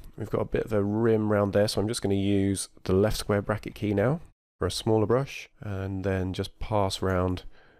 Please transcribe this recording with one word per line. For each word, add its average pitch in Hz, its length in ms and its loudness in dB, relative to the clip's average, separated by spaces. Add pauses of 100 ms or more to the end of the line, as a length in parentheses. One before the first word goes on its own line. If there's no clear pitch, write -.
(180)
we've 107 120 -8
got 110 120 0
a 107 40 -2
bit - 200 -2
of 113 80 -6
a 104 100 2
rim 107 480 2
round 101 220 2
there, 104 140 4
so 110 140 -2
I'm 101 60 0
just 117 140 -4
gonna 98 120 0
use 98 560 0 (140)
the 95 100 0
left 104 240 4
square 101 240 0
bracket - 320 -4
key 107 200 -2
now 120 260 2 (400)
for 92 80 -2
a 87 40 -2
smaller 110 360 2
brush, 131 420 -2 (120)
and 98 420 -6
then 95 300 0
just - 260 -6
pass 101 420 -2
around 92 420 0 (360)